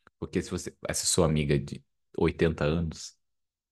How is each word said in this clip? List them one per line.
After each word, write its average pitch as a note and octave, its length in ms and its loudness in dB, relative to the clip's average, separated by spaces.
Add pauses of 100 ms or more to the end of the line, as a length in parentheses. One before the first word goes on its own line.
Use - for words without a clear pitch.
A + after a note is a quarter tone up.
(200)
Porque - 220 -2
se - 100 -6
você, - 240 -6 (120)
essa - 180 -2
sua - 200 4
amiga D2+ 340 2
de - 240 -10 (340)
oitenta E2 480 2
anos, D#2+ 500 -2 (560)